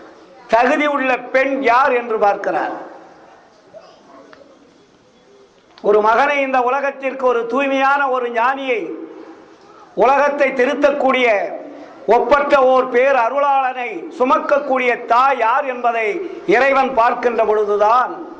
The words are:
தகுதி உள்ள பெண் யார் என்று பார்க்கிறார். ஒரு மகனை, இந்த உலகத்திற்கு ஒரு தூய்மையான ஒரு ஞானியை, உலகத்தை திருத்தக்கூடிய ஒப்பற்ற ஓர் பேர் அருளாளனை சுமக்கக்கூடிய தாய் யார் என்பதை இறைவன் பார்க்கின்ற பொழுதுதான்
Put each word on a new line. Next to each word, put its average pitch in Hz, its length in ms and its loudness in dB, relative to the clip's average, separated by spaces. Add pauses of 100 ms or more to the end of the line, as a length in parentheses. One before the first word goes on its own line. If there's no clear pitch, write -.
(480)
தகுதி 262 380 2
உள்ள 262 320 0
பெண் 269 440 -2
யார் 254 300 2
என்று 233 260 -2
பார்க்கிறார். 196 540 0 (3000)
ஒரு 208 180 4
மகனை, 262 400 2
இந்த 262 200 0
உலகத்திற்கு 262 680 -2
ஒரு 233 200 0
தூய்மையான 269 640 0
ஒரு 247 200 -2
ஞானியை, 240 600 -2 (1040)
உலகத்தை 277 560 2
திருத்தக்கூடிய 254 1000 0 (540)
ஒப்பற்ற 269 580 2
ஓர் 254 240 4
பேர் 262 260 2
அருளாளனை 254 920 -2 (140)
சுமக்கக்கூடிய 254 840 0
தாய் 262 340 2
யார் 240 260 0
என்பதை 233 560 -4 (260)
இறைவன் 254 480 2
பார்க்கின்ற 240 500 0
பொழுதுதான் 214 840 0 (140)